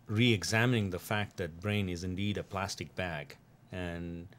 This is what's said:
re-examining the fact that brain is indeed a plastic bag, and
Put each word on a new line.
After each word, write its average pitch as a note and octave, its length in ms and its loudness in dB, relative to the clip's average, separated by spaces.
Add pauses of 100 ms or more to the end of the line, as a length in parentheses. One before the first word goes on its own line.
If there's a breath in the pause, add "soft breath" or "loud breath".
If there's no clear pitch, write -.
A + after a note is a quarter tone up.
re-examining A2 840 4
the - 100 -4
fact G#2 380 -2
that E2 220 -4
brain G#2 280 0
is F2 160 -4
indeed F#2 340 -2
a E2 60 -6
plastic F#2+ 500 -6
bag, D#2+ 420 -6 (360)
and E2+ 560 -6 (100)